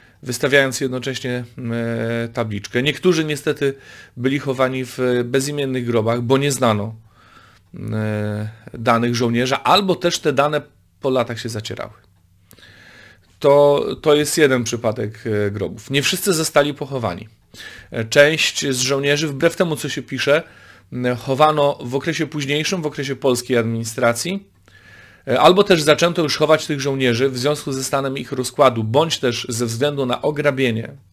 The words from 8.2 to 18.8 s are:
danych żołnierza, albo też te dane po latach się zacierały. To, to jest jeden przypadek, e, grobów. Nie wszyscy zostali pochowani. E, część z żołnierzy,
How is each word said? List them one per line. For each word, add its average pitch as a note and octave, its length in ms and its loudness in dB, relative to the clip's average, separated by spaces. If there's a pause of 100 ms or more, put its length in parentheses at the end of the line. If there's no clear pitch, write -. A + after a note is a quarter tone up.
danych A#2+ 420 2
żołnierza, A#2+ 480 0
albo F#3+ 320 4
też - 240 -2
te D3+ 140 0
dane D3 280 2 (380)
po C#3 100 -2
latach A#2+ 300 -2
się A#2 100 -8
zacierały. A2 440 -8 (1500)
To, C#3+ 460 6 (160)
to D3+ 140 6
jest D3+ 220 0
jeden C3 260 4
przypadek, A2 600 -4 (240)
e, G2+ 40 -2
grobów. G2+ 380 -8
Nie - 120 0
wszyscy F#3+ 320 0
zostali D3 400 2
pochowani. A#2+ 540 -6 (640)
E, A2+ 140 -4
część C#3+ 640 4
z B2+ 100 -2
żołnierzy, C#3+ 480 0